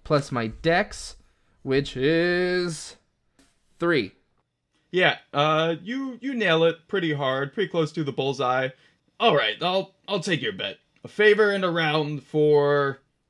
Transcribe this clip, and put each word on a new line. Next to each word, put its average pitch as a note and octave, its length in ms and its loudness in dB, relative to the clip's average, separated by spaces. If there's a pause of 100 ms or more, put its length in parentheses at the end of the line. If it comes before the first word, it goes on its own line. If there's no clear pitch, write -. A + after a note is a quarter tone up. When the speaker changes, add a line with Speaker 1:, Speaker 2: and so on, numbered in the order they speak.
Speaker 1:
plus D3 300 0
my A#2 160 -4
dex, - 680 -4 (460)
which C#3 340 -2
is F3 1000 -2 (840)
three. D3 340 0 (800)
Speaker 2:
Yeah, F3 280 2 (140)
uh, D#3 500 2
you, B3+ 380 -8
you C4+ 140 -6
nail E3+ 300 2
it E3 240 0
pretty E3+ 240 -2
hard, C#3 420 -2
pretty G3 140 -2
close D#3+ 240 -2
to E3+ 120 -6
the C3+ 80 -4
bullseye. C3 580 -2 (500)
All G#3+ 160 6
right, A2 260 0
I'll, F#3 320 -2 (140)
I'll G3 120 -2
take D#3+ 220 -2
your A2+ 100 -4
bet. G2 260 -10 (260)
A A#2 40 -16
favor G#3 420 4
and G3 140 -2
a F3+ 60 0
round D3+ 540 -2
for C#3+ 760 2 (320)